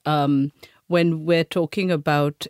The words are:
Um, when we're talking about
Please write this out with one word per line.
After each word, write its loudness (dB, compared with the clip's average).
Um, 0
when 0
we're 2
talking -4
about -2